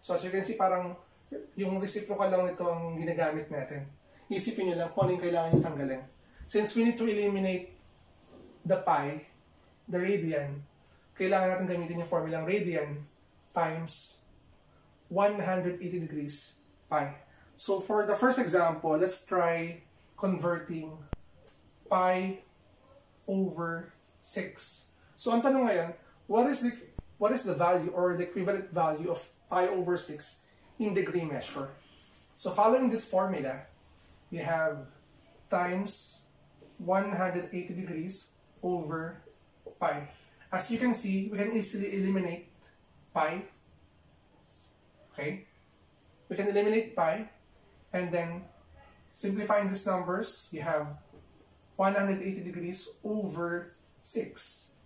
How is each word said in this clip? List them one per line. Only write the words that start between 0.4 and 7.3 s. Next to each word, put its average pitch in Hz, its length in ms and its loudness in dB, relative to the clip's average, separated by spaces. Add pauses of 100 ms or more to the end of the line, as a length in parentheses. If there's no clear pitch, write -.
see, - 160 -2
parang 180 400 2 (580)
yung 190 240 0
reciprocal 202 500 0
lang 180 160 4
nito 175 220 -4
ang 165 260 -4
ginagamit 160 560 -2
natin. 143 360 -8 (440)
Isipin 190 400 0
nyo 170 60 0
lang 170 160 -2
kung 190 160 4
ano 180 80 2
yung 175 80 -4
kailangan 170 260 2
nyo - 120 6
tanggalin. 139 400 -4 (420)
Since 208 320 2
we 226 80 6
need 233 160 4
to 226 80 2
eliminate 196 640 0 (880)